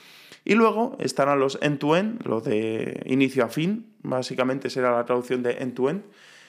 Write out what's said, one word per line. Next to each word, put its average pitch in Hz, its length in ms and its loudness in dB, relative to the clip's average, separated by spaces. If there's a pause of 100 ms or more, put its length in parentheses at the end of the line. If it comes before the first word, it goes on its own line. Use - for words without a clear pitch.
(440)
Y 202 120 2
luego 220 440 2
estarán 139 400 2
los 135 220 0
end-to-end, 151 640 0
los 113 200 -2
de 113 600 -2
inicio 131 380 2
a 113 60 0
fin, 202 520 -4
básicamente 127 680 -2
será 127 240 2
la 120 100 0
traducción 123 380 -2
de 120 160 0
end-to-end, 131 440 -2 (460)